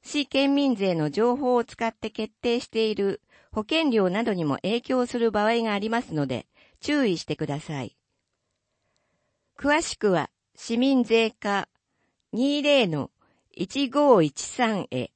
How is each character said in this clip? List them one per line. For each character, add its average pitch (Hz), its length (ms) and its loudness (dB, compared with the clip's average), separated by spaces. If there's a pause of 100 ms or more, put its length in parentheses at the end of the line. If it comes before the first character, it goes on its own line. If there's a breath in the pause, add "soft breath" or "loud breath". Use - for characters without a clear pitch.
市 294 240 -4
県 277 300 2
民 277 200 2
税 190 200 0
の 151 160 0
情 240 240 2
報 254 180 0
を 233 120 2
使 - 200 -8
っ 226 80 -4
て - 160 -10
決 214 320 -8
定 240 200 0
し - 80 -16
て 226 160 0
い 214 100 -2
る 196 260 -2 (300 soft breath)
保 214 180 -4
険 311 200 2
料 202 200 4
な 208 140 -2
ど 226 100 -2
に 170 120 -2
も 139 160 0
影 233 200 -2
響 254 240 0
す 247 140 -6
る 226 120 2
場 208 140 0
合 233 120 2
が 226 160 -2
あ 202 60 -2
り 214 100 -4
ま 233 120 0
す - 120 -12
の 147 120 0
で、 127 220 -6 (320 soft breath)
注 285 280 0
意 170 100 0
し - 80 -10
て 151 100 -4
く 156 100 -4
だ 147 140 -6
さ 143 240 -8
い。 - 140 -12 (1600)
詳 294 220 2
し - 160 -8
く 208 140 2
は、 156 180 0 (260)
市 226 220 -4
民 262 260 2
税 226 280 2
課 202 360 -6 (640)
二 277 320 0
零 277 240 4
の 147 240 -4 (400)
一 262 380 -4
五 254 320 6
一 151 200 0
三 220 480 -4
へ。 123 260 -6